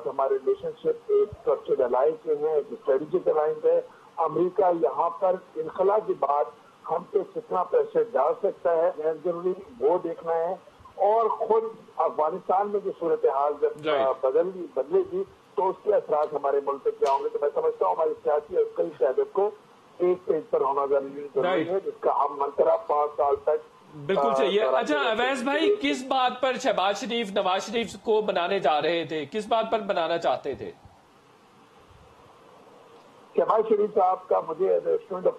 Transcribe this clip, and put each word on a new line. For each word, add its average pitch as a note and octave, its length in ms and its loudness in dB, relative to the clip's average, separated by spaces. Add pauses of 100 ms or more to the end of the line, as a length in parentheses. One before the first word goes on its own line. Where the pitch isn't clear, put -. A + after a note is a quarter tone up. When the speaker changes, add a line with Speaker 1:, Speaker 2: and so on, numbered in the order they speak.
Speaker 1:
हमारे C3+ 280 0
relationship - 640 -4 (100)
एक G#4 180 4 (140)
ट्रस्टेड C#3+ 380 0
alliance C3 360 2 (100)
है, D3+ 300 0
एक C#3 80 0
स्ट्रेटेजिक D3 640 -2
alliance D#3 380 0
है। E3+ 400 0 (140)
अमरीका F3+ 500 2
यहाँ E3 400 0
पर F#3 360 -2 (120)
इनखला F#3 420 0
के F3+ 140 -2
बाद D3 380 0 (360)
हम E3+ 160 -2
पे - 160 -2
कितना F3 440 -4
pressure - 400 2
डाल C#3 300 2
सकता F3 380 -2
है, E3+ 200 2
गैर D#3 340 -4
जरूरी, F3 260 -2
वो C#3+ 480 -2
देखना E3 340 -4
है। E3+ 260 -2 (400)
और A3 300 4
खुद A3 480 0 (220)
अफगानिस्तान E3+ 680 0
में G3+ 120 -2
जो F#3+ 120 -4
सूरत D#3 340 -2
हाल D3 280 2
जब, D3 220 0 (100)
Speaker 2:
राइट। C#3+ 220 2
Speaker 1:
अ, C3 40 2
बदल, C3+ 320 2 (340)
बदलेगी F3 460 0 (340)
तो - 60 0
उसके F#3+ 280 0
असरात D3+ 420 0
हमारे C#3 280 0
मुल्क C#3 200 -4
पे D3+ 100 0
क्या C#3+ 200 0
होंगे। C#3+ 180 0
तो D3+ 140 -4
मैं D3 60 2
समझता D#3+ 380 0
हूँ F#3 80 0
हमारी D#3+ 180 0
सियासी D3+ 440 -2
और D3+ 200 0
कई E3+ 80 0
क्यादत D3+ 480 0
को G3+ 140 2 (540)
एक F3+ 160 2
पेज D#3+ 260 -2
पर D#3 180 0
होना C#3 260 0
जरूरी, C#3 220 2
जरूरी C#3+ 320 -6
Speaker 2:
राइट। F3 280 0
Speaker 1:
है, F#3+ 100 -2
जिसका - 340 -2
हम C#3+ 280 0
मंत्रा D#3+ 340 2
पांच D3 340 0
साल C#3+ 260 0
तक, D3+ 280 -2 (320)
Speaker 2:
बिल्कुल C#3+ 360 0
Speaker 1:
अ, - 60 2
Speaker 2:
सही - 180 2
है। G#3+ 80 2
Speaker 1:
दोहराते B3+ 300 2
Speaker 2:
अच्छा, C4+ 160 2
Speaker 1:
रहते A3 140 0
Speaker 2:
अवैस C4 140 0
Speaker 1:
हैं। A#3+ 100 -4
Speaker 2:
भाई, D4+ 280 2
किस C4+ 320 -2
बात B3+ 260 0
पर B3+ 240 -2
शहबाज G3+ 380 0
शरीफ G#3+ 400 -4
नवाज G#3 260 0
शरीफ A3+ 340 -6
को G#3+ 260 0
बनाने F#3+ 380 0
जा D#3+ 200 2
रहे D#3+ 260 0
थे, D3+ 200 -6
किस G#3 220 -6
बात A3+ 240 0
पर A3 100 0
बनाना E3+ 360 -2
चाहते C#3+ 380 -2
थे? G#2 400 -14 (2500)
Speaker 1:
शहबाज G3 280 2
शरीफ G#3 240 2
साहब F#3 400 0
का F#3 120 2
मुझे F3+ 380 0
as - 80 -4
a E3 80 2
student F#3 280 -6
of - 160 2